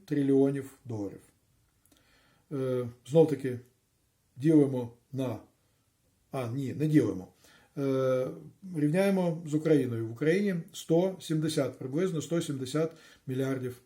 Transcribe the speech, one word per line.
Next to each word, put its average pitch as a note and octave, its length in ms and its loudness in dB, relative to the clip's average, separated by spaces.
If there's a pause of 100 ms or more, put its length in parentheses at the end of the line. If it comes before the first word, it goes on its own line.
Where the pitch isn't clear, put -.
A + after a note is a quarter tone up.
трильйонів C#3 800 2
доларів. G#2 360 -8 (1300)
Е, B2+ 360 -2 (180)
знов-таки C#3 520 2 (800)
ділимо C3 560 4 (200)
на, B2+ 240 -4 (920)
а, C3 160 -6
ні, B2+ 280 -6
не D3 120 -2
ділимо. G#2+ 420 4 (500)
Е, C3 480 0 (500)
рівняємо E3+ 720 2
з C#3+ 80 -4
Україною. C3 520 2
В A2+ 60 -8
Україні F#3 420 0 (180)
сто F#3 480 0
сімдесят, D#3 580 -2
приблизно D3+ 440 -4
сто E3+ 180 -2
сімдесят D3+ 500 -4 (360)
мільярдів C3 600 -4